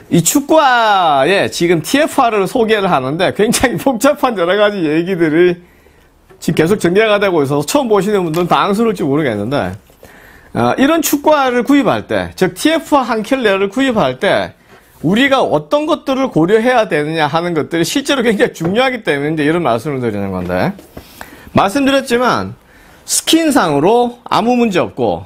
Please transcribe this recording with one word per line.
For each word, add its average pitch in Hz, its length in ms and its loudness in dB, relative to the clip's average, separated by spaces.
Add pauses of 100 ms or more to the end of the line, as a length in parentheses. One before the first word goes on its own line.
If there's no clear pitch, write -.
이 170 140 2
축구화에 202 1300 2
지금 170 320 0
티에프알을 233 680 0
소개를 214 440 0
하는데 143 440 0
굉장히 226 420 0
복잡한 269 600 0
여러 180 200 0
가지 208 260 0
얘기들이 170 760 2 (800)
지금 160 160 -2
계속 180 240 2
전개가 202 400 2
되고 185 240 0
있어서 143 220 -2
처음 277 220 0
보시는 202 380 0
분들은 165 220 -2
당황스러울지 196 560 0
모르겠는데, 123 680 -2 (800)
아, 120 240 0
이런 311 240 2
축구화를 277 640 0
구입할 196 440 0
때, 90 280 -4
즉 180 200 -2
티에프알 302 480 0
한 220 200 -4
켤레를 202 460 0
구입할 214 500 0
때 120 340 0 (500)
우리가 240 400 2
어떤 151 420 -2
것들을 269 440 -2
고려해야 220 580 2
되느냐 156 400 -2
하는 170 260 -2
것들이 165 300 -2
실제로 277 400 -2
굉장히 226 300 0
중요하기 233 500 -2
때문에 147 300 -2
이제 156 100 -2
이런 165 180 0
말씀을 131 380 -2
드리는 104 320 -4
건데, 92 420 -2 (800)
말씀드렸지만 240 1040 -2 (500)
스킨상으로 240 1160 0
아무 226 320 0
문제 226 240 2
없고 98 460 -2